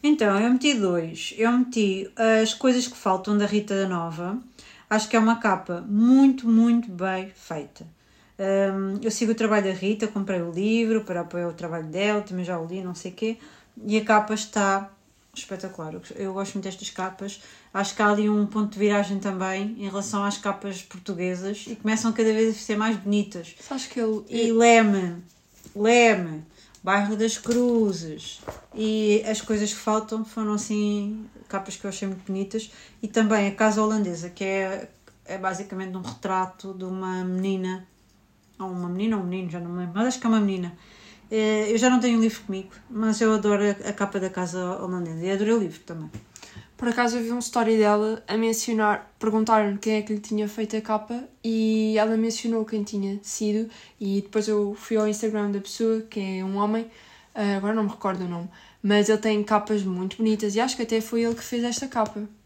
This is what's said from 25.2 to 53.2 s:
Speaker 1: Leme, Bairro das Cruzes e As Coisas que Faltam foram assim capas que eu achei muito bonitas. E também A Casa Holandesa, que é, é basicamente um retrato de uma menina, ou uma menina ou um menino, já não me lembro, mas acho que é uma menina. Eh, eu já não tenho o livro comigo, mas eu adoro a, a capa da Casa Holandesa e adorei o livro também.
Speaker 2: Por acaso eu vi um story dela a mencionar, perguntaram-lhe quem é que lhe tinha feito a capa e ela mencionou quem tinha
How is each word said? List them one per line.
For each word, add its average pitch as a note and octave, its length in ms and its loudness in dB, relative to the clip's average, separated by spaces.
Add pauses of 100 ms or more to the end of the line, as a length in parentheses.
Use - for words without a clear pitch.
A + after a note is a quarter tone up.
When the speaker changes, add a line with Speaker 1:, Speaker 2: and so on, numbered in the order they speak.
Speaker 1:
Leme, G3+ 680 4 (400)
Bairro G3+ 320 0
das A3 220 0
Cruzes A3 1000 0 (340)
e G#3+ 540 2
As G#3+ 140 -2
Coisas G#3 320 -2
que - 60 -10
Faltam A3 460 -2
foram G#3+ 280 -4
assim G#3 720 -2 (220)
capas G3 280 -8
que - 100 -16
eu G3+ 40 -6
achei G3 180 -6
muito F#3+ 180 -8
bonitas. G3 460 -6 (300)
E G#3+ 60 -8
também G#3+ 400 2
A G3 80 0
Casa G#3+ 260 2
Holandesa, F#3 500 0
que - 120 -10
é, F#3+ 460 -4 (360)
é F#3 120 -10
basicamente F#3 600 -6
um F#3 40 -8
retrato F#3+ 720 -4
de F#3 100 -10
uma F#3 400 -4
menina, F#3 640 -2 (720)
ou F#3+ 120 -8
uma F3+ 200 -6
menina G#3 280 0
ou F#3+ 60 -2
um - 40 -4
menino, F3+ 240 -6
já F3 80 -8
não E3+ 100 -8
me F3+ 120 -6
lembro, E3+ 160 -8
mas A#3 100 2
acho B3+ 120 -4
que - 60 -6
é A#3 40 2
uma A3 100 4
menina. F#3 360 -2 (540)
Eh, G#3+ 420 2
eu A#3 60 4
já B3 120 6
não B3+ 100 6
tenho A#3 180 2
o A3 40 4
livro A3 220 2
comigo, F#3+ 280 -10 (180)
mas A3 320 0
eu A3 120 4
adoro G#3 280 2 (240)
a, - 40 -6
a G#3 40 -6
capa G3+ 260 -4
da F#3 100 -4
Casa F3+ 520 -6
Holandesa F3 440 -6
e F#3 60 -2
adorei G#3 220 2
o A#3 60 4
livro E3 220 -4
também. D#3+ 280 -12 (680)
Speaker 2:
Por A#3+ 100 -4
acaso A#3+ 300 0
eu A#3 60 -4
vi A3+ 100 -4
um B3 60 -4
story A3+ 380 2
dela G#3+ 500 2
a G#3+ 100 -2
mencionar, A3 840 0
perguntaram-lhe G#3+ 580 2
quem G#3+ 180 0
é G#3+ 80 0
que G#3+ 100 -4
lhe G#3 60 -4
tinha G#3 280 -4
feito G#3+ 300 -6
a A3 40 -4
capa A3 420 -4 (200)
e A3 540 2
ela A3 180 2
mencionou A3+ 500 0
quem G#3+ 180 -4
tinha G3 400 -4